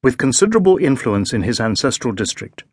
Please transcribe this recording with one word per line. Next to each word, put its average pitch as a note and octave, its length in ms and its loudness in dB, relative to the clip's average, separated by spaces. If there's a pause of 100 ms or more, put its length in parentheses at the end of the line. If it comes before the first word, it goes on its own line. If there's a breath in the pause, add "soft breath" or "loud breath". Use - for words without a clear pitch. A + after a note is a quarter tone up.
with C3 160 2
considerable F#3+ 600 2
influence A#2 540 0
in G#2+ 100 -2
his A2+ 180 -2
ancestral A2+ 540 -2
district. G2+ 580 -8